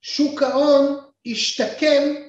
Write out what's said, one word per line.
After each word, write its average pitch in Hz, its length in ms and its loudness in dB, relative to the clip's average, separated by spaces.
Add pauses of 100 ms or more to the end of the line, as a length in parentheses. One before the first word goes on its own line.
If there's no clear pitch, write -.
שוק 285 400 -2
ההון 277 580 2 (260)
השתקם 285 880 0 (140)